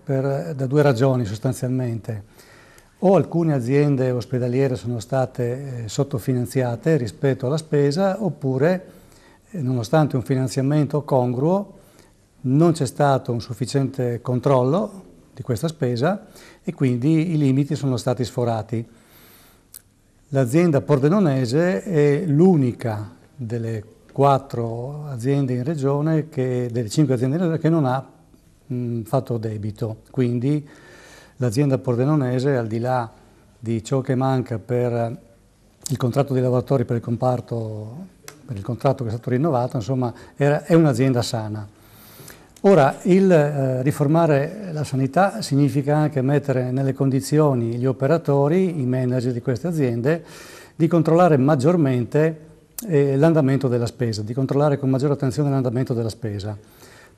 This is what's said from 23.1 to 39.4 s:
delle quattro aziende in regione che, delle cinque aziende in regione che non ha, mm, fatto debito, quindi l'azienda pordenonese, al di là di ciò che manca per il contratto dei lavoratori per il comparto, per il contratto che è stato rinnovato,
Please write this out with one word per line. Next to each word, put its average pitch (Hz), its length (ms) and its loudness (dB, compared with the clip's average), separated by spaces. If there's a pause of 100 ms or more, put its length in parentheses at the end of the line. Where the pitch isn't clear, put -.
delle 113 500 -6 (280)
quattro 135 920 0
aziende 135 460 -2
in 123 100 -2
regione 147 640 0
che, 127 440 -2
delle 117 160 -2
cinque 131 260 2
aziende 131 220 0
in 180 60 -2
regione 165 180 -2
che 151 80 0
non 160 180 2
ha, 127 180 -2 (680)
mm, 120 300 -4
fatto 123 360 -2
debito, 107 600 -6 (120)
quindi 131 560 -2 (720)
l'azienda 131 420 0
pordenonese, 131 800 0
al 117 100 -2
di 113 140 -4
là 123 280 -2 (500)
di 113 260 -4
ciò 135 160 -2
che 127 160 -2
manca 127 420 -2
per 120 640 -4 (680)
il 135 80 -4
contratto 127 360 0
dei 127 100 0
lavoratori 123 420 0
per 120 120 -4
il 113 60 -4
comparto, 117 1120 -6 (320)
per 107 100 -10
il 98 60 -10
contratto 131 400 -2
che 113 80 -6
è - 20 -6
stato 117 180 -6
rinnovato, 127 460 0